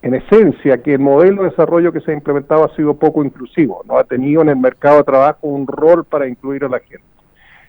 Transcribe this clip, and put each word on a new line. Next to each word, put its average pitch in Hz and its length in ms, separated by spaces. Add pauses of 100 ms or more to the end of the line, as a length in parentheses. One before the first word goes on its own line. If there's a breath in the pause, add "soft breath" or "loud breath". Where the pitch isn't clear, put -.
en 127 140
esencia 143 640
que 143 140
el 131 40
modelo 170 440
de 175 60
desarrollo 170 420
que 160 80
se - 100
ha 156 60
implementado 147 480
ha 147 120
sido 147 220
poco 156 260
inclusivo, 131 600
no 123 140
ha 131 40
tenido 139 380
en 156 80
el 143 60
mercado 131 420
de 143 60
trabajo 135 420
un 139 220
rol 160 380
para 143 220
incluir 135 360
a 135 60
la 123 100
gente. - 240 (640 soft breath)